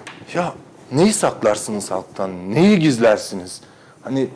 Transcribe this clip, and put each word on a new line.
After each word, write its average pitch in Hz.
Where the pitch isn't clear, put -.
ya 170
neyi 185
saklarsınız 110
halktan, 95
neyi 196
gizlersiniz? 110
Hani 131